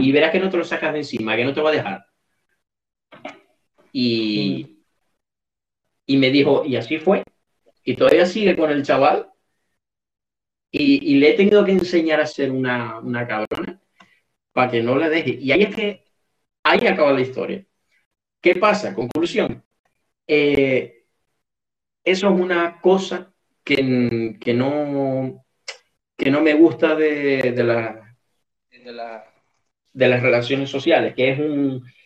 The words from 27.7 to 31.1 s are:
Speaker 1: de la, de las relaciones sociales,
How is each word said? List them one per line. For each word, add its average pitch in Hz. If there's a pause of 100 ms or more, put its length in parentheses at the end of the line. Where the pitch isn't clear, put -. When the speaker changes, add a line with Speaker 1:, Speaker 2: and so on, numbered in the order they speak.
Speaker 1:
de 120
la, 117 (680)
de 127
las 123
relaciones 127
sociales, 160